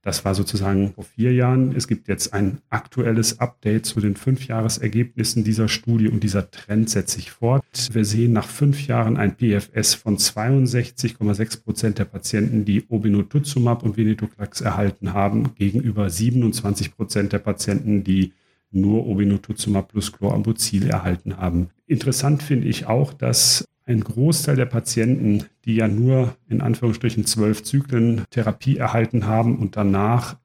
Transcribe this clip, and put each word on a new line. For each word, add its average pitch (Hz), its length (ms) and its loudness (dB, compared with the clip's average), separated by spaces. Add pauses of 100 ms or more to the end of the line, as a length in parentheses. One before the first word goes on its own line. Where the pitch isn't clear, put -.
Das - 240 -6
war 98 100 2
sozusagen 98 600 0
vor 98 100 -16
vier 123 300 0
Jahren. 131 420 2
Es 147 120 -4
gibt - 200 -4
jetzt - 240 -4
ein 98 380 -2
aktuelles 117 680 -2
Update 110 460 -2
zu - 160 -4
den 101 160 0
Fünfjahresergebnissen 113 1300 -2
dieser 110 240 2
Studie 110 400 0
und 110 140 0
dieser 98 280 -2
Trend 110 380 -2
setzt 107 240 -2
sich - 180 -10
fort. 123 320 0 (300)
Wir 107 140 2
sehen 117 260 2
nach 104 160 0
fünf - 380 0
Jahren 117 320 0
ein 101 180 0
P 113 160 2
F 101 220 0
S - 180 0
von 104 240 -2
zweiundsechzig 123 1040 0
Komma 104 160 0
sechs 110 240 -4
Prozent 110 400 -2
der 95 80 -2
Patienten, 107 580 -2
die 101 240 0
Obinutuzumab 117 960 0
und 110 160 -2
Venetoclax 107 640 -2
erhalten 98 500 -2
haben, 101 420 0
gegenüber 101 540 0
siebenundzwanzig 107 880 0
Prozent 101 380 -2
der 98 60 0
Patienten, 101 640 -2
die 95 280 2 (400)
nur 101 320 2
Obinutuzumab 101 840 -2
plus - 240 -6
Chlorambucil 104 720 0
erhalten 92 520 -2
haben. 87 320 -2 (180)
Interessant 139 520 0
finde - 280 0
ich - 180 -4
auch, 139 260 0
dass - 540 0 (180)
ein 120 140 0
Großteil 135 560 0
der 127 120 2
Patienten, 113 760 0 (220)
die 113 100 0
ja 110 140 2
nur 123 480 2 (120)
in 113 120 -2
Anführungsstrichen 113 680 0
zwölf 107 380 0
Zyklen 117 640 0
Therapie 113 460 0
erhalten 113 500 0
haben 113 320 2
und 101 180 -4
danach 104 680 2